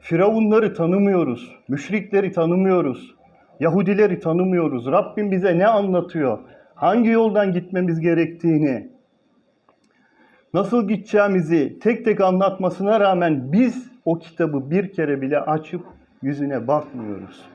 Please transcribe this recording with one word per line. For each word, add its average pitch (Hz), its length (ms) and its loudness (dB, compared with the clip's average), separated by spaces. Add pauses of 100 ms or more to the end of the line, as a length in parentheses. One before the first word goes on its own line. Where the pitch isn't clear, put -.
Firavunları 214 720 2
tanımıyoruz, 175 800 0 (120)
müşrikleri 190 640 -2
tanımıyoruz, 175 800 0 (460)
Yahudileri 185 600 2
tanımıyoruz. 165 680 0
Rabbim 202 440 -2
bize 185 280 2
ne 190 80 4
anlatıyor? 175 720 0 (360)
Hangi 214 340 2
yoldan 214 440 2
gitmemiz 175 480 -2
gerektiğini, 160 920 0 (1600)
nasıl 196 340 0
gideceğimizi 185 920 0
tek 233 260 -2
tek 208 160 2
anlatmasına 190 800 0
rağmen 170 520 0
biz 233 400 0 (120)
o 165 140 0
kitabı 147 520 -4
bir 190 220 -2
kere 143 280 -2
bile 143 200 0
açıp 156 420 -4 (400)
yüzüne 139 460 -4
bakmıyoruz. 110 760 -6 (100)